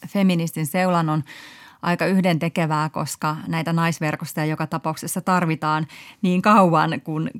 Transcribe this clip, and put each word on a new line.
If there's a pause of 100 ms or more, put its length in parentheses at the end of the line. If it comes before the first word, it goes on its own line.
feministin
seulan
on (580)
aika
yhdentekevää,
koska (100)
näitä
naisverkostoja
joka
tapauksessa
tarvitaan (360)
niin
kauan,
kun